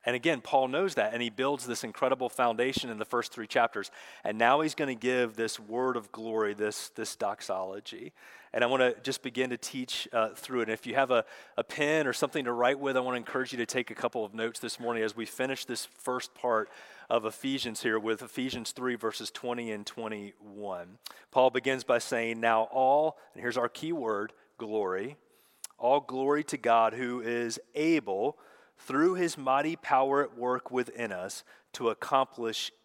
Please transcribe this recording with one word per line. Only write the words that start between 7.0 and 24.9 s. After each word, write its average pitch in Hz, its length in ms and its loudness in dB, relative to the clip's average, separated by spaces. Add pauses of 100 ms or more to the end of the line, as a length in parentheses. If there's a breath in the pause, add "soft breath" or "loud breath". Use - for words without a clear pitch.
doxology. 98 960 -6 (400 loud breath)
And 120 100 2
I 120 40 4
wanna 127 260 6 (100)
just 135 200 -4
begin 127 260 0
to 123 80 -2
teach, - 560 -6
uh, 110 220 2
through 127 260 -4
it. - 40 2
And 110 80 -2
if - 140 -6
you 117 80 -6
have 135 160 4
a, 117 140 6 (320 loud breath)
a 120 80 0
pen 151 420 2
or 123 60 0
something 143 320 -2
to 120 80 -2
write 127 260 4
with, 135 200 0
I - 20 2
wanna 127 160 -2
encourage 127 360 -4
you 135 40 -6
to 120 80 0
take 123 260 -4
a 117 40 -10
couple 117 320 -2
of 101 80 -14
notes 113 260 -4
this 113 180 -8
morning 117 240 -2
as 110 140 -2
we 117 80 -6
finish 131 400 -4
this - 220 -8
first - 480 -6
part 110 340 0 (400 loud breath)
of 117 160 2
Ephesians 123 560 -4
here 110 180 2
with 110 220 -2
Ephesians 123 520 -6
three, 123 240 -4
verses 110 340 -6
twenty 120 400 -6
and 104 160 -6
twenty-one. 101 1120 -10 (320 loud breath)
Paul 131 180 8
begins 131 340 2
by 120 160 4
saying, 117 420 -2
"Now 113 240 6
all," 139 520 4 (160 loud breath)
and - 80 -18
here's 117 160 -2
our 120 140 2
key 156 220 -6
word, 110 420 -2 (240 soft breath)
glory, 107 580 -2 (600 loud breath)